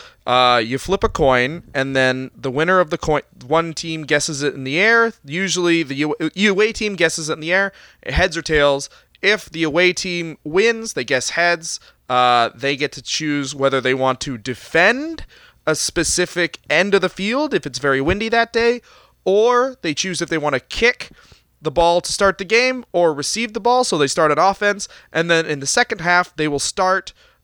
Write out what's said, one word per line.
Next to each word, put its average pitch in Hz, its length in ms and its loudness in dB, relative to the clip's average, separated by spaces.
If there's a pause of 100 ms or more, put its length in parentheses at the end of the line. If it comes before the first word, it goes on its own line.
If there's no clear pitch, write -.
(260)
uh, 123 380 4
you 120 140 -4
flip 190 260 -2
a 226 60 2
coin, 131 540 2 (100)
and 135 220 -2
then 131 400 0
the 127 160 -6
winner 165 280 2
of 170 100 2
the 170 80 -4
coin, 151 240 0 (240)
one 160 280 0
team 160 300 -8
guesses 147 400 0
it 147 100 0
in 135 100 -10
the 139 160 -2
air. 226 320 4 (140)
Usually 170 580 0
the 135 120 -6
U-, 151 200 -2 (200)
U 196 260 2
A 220 100 2
team 214 240 -4
guesses 165 340 0
it 156 40 -2
in 151 80 -8
the 160 100 -4
air, 196 220 0 (320)
heads 160 320 0
or 165 40 -6
tails. 143 480 0 (320)
If 202 280 0
the 160 140 -4
away 170 280 2
team 170 540 -6
wins, 220 480 0
they 135 100 -6
guess 127 280 -2
heads. 170 480 -2 (300)
Uh, 123 440 4
they 139 220 -2
get 143 180 -4
to 135 80 -16
choose 143 540 -4
whether 135 260 2
they 127 120 0
want 131 280 0
to 131 160 -8
defend 220 880 -2 (400)
a 156 100 0
specific 175 840 -4 (100)
end 185 240 2
of 294 80 4
the 185 80 -2
field 262 440 -4
if 175 120 -2
it's 135 140 -10
very 135 220 0
windy 196 280 -2
that 233 220 0
day, 233 300 0 (420)
or 247 580 2
they 160 120 -4
choose 180 280 -4
if 170 80 -6
they 165 80 -2
want 147 160 0
to 131 60 0
kick - 500 -2 (520)
the 151 100 -4
ball 170 300 4
to - 100 -6
start 196 260 2
the 196 80 -8
game 247 460 0
or 170 220 2
receive 214 400 -6
the 233 60 -6
ball, 247 240 2
so 180 140 0
they 143 100 4
start 156 240 2
on 143 80 2
offense, 196 480 0 (260)
and 170 160 -2
then 165 160 2
in 151 140 -4
the 131 80 -6
second 233 340 0
half, 175 340 2
they 151 120 -2
will 147 120 -2
start, 185 540 -2 (300)